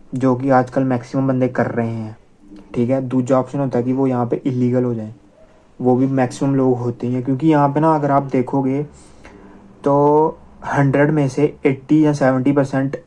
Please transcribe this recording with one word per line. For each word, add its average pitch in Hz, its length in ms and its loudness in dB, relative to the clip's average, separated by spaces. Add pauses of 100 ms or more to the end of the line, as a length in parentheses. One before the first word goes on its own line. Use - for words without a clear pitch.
(120)
जो 131 240 0
कि 135 140 -2
आजकल 127 340 2
maximum 131 440 -2
बंदे 127 200 0
कर 120 180 -2
रहे 113 240 -4
हैं, 110 260 -8 (580)
ठीक 120 160 0
है। 135 120 0
दूसरा 127 360 0
option 127 200 -4
होता 131 200 -2
है 120 60 -2
कि 127 80 -2
वो 135 140 0
यहाँ 123 200 0
पे 120 200 -4
illegal 123 380 0
हो 120 100 -2
जाएं, 110 180 -8 (680)
वो 123 160 4
भी 131 100 2
maximum 135 480 -2
लोग 127 240 2
होते 120 280 -6
ही 123 80 -4
हैं। 127 100 -4
क्योंकि 135 220 -2
यहाँ 147 220 4
पे 139 120 0
ना, 160 140 4
अगर 147 160 0
आप 139 140 2
देखोगे 135 580 -2 (1000)
तो 147 540 2 (280)
हंड्रेड 143 440 2
में 147 180 0
से 143 160 0 (220)
एटी 151 380 2
या 151 80 2
सेवेंटी 131 400 2
परसेंट 139 440 -2 (100)